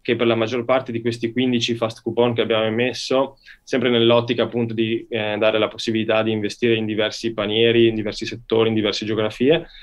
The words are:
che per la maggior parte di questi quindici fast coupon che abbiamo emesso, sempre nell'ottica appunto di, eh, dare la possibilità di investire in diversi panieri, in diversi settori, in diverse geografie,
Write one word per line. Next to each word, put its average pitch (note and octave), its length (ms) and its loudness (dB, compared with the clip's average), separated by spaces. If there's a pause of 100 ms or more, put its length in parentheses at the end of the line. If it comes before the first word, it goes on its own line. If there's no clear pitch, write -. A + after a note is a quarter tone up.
che A#2+ 140 0
per A#2 100 0
la A#2 100 4
maggior A2+ 280 -2
parte B2+ 300 0
di A#2 80 -4
questi A#2 320 -4
quindici B2 420 0
fast A2+ 260 -4
coupon A#2 320 0
che A#2 80 -2
abbiamo A2 220 0
emesso, B2 720 -2 (240)
sempre C3 280 -2
nell'ottica A#2+ 540 4
appunto A2+ 300 -4
di, A2+ 360 -2
eh, G#2+ 280 -4
dare G#2+ 220 2
la G#2 80 2
possibilità A2 560 -2
di A2 80 0
investire A2 440 0
in A2 100 -2
diversi G#2+ 480 -4
panieri, A2+ 560 4
in A2 60 -2
diversi G#2 300 -6
settori, A2+ 440 0
in A2 40 -2
diverse G#2+ 320 -2
geografie, A2 600 0 (160)